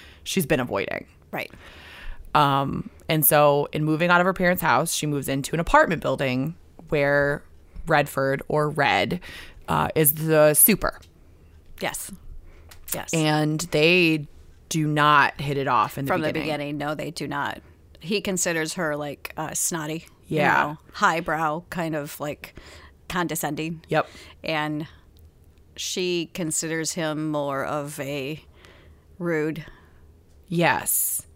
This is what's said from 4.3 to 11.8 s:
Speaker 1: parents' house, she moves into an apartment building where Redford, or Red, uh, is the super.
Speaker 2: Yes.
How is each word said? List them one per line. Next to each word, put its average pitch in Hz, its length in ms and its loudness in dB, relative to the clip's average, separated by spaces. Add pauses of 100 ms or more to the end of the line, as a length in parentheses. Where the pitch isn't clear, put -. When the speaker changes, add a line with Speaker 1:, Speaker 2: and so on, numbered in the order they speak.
Speaker 1:
parents' 180 280 2
house, 147 320 2
she - 120 -4
moves 143 240 -2
into 135 240 -2
an 160 80 0
apartment 285 400 4
building 135 540 -2 (340)
where 143 540 2 (440)
Redford, 139 640 2
or 151 200 2
Red, 139 520 2 (480)
uh, 151 260 2
is 151 200 2
the 156 400 6
super. - 440 2 (800)
Speaker 2:
Yes. - 320 -6 (840)